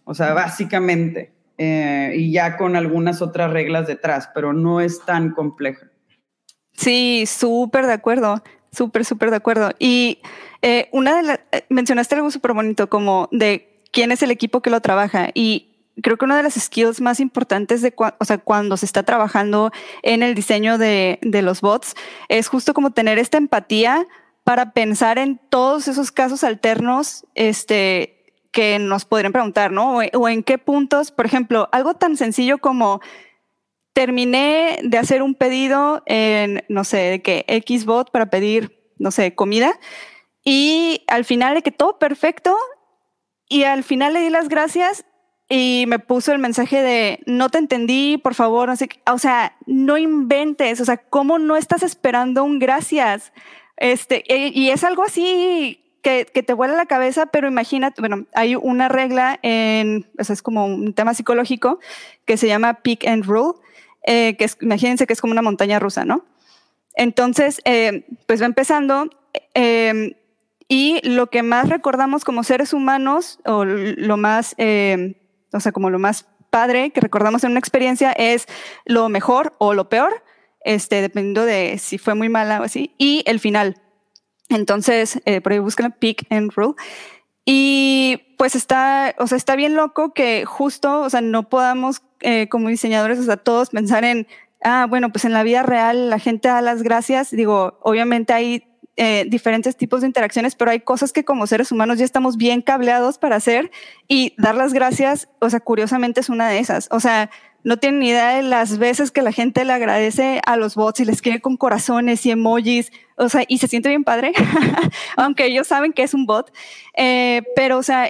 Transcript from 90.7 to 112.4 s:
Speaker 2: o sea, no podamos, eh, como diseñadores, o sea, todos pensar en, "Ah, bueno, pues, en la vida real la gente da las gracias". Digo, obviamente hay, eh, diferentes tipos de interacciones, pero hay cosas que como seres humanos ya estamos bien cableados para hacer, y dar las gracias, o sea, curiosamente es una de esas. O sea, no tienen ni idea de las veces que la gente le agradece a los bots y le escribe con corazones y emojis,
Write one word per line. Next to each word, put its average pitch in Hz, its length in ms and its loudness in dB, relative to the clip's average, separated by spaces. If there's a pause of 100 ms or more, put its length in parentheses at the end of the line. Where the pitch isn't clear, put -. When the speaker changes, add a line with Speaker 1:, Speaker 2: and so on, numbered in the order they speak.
Speaker 2:
o 269 100 -4
sea, 254 100 0
no 226 280 -2
podamos, 254 540 0 (180)
eh, 226 280 0
como 226 200 -2
diseñadores, 226 500 0
o 247 40 -2
sea, 226 140 0
todos 240 340 0
pensar 220 340 0
en, 240 220 0 (360)
"Ah, 247 260 2
bueno, 240 220 0
pues, 220 140 -6
en 233 80 2
la 220 100 2
vida 240 200 2
real 240 480 2
la 214 80 0
gente 226 300 0
da 247 120 2
las 240 220 -2
gracias". 233 480 0
Digo, 208 520 0
obviamente 233 500 0
hay, 240 380 -2 (320)
eh, 214 240 2
diferentes 226 520 -2
tipos 254 240 -2
de 269 60 0
interacciones, 240 480 0
pero 233 160 2
hay 233 80 0
cosas 254 340 -2
que 294 100 0
como 254 220 0
seres 226 260 0
humanos 226 260 0
ya 247 60 4
estamos 254 320 0
bien 240 240 2
cableados 247 560 2
para 254 200 0
hacer, 240 340 0 (380)
y 262 280 2
dar 220 200 2
las 262 180 0
gracias, 269 540 0 (100)
o 233 100 0
sea, 233 120 0
curiosamente 240 600 0
es 254 80 -6
una 226 220 0
de 202 80 0
esas. - 320 -2
O 226 100 0
sea, 220 300 2 (340)
no 233 140 0
tienen 277 220 0
ni 254 80 2
idea 240 280 2
de 269 60 0
las 233 340 0
veces 247 340 0
que 277 120 0
la 220 100 2
gente 247 320 0
le 262 80 0
agradece 233 720 0
a 240 140 2
los 214 160 -2
bots 214 260 0
y 240 60 2
le 220 60 0
escribe 233 280 -2
con 262 160 -2
corazones 240 680 0
y 240 40 2
emojis, 226 600 0 (240)